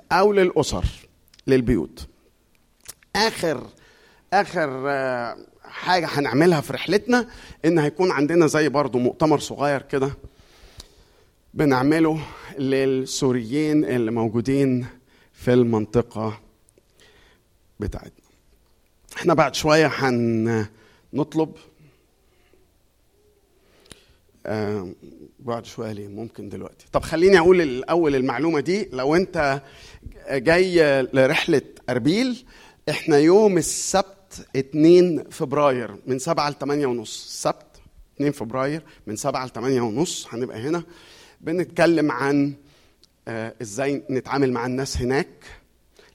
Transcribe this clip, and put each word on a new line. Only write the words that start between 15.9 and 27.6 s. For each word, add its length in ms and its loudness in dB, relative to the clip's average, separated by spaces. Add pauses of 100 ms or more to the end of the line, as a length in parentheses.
بتاعتنا. 320 -8 (1080)
احنا 160 0
بعد 220 2
شوية 360 4 (1200)
هنطلب، 380 -4 (3000)
آه، 440 -6 (500)
بعد 260 -8
شوية 260 -12
ليه؟ 160 -14
ممكن 420 -14
دلوقتي. 420 -16
طب 120 -2
خليني 360 4
أقول 220 6